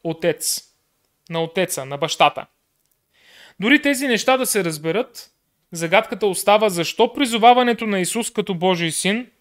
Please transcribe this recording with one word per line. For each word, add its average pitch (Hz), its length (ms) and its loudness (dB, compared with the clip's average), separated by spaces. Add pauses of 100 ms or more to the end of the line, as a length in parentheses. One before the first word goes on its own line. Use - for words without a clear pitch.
отец, - 600 -4 (640)
на 165 140 -4
отеца, 165 420 -4
на 143 120 -10
бащата. 147 480 0 (1120)
Дори 247 220 2
тези 277 260 -2
неща 254 300 2
да 254 80 -2
се 196 180 -2
разберат, 165 680 -6 (400)
загадката 185 560 0
остава 208 420 2
защо 185 440 0
призоваването 240 760 4
на 202 120 0
Исус 220 320 -4
като 202 240 -4
Божий 170 360 0
син 220 360 -4 (140)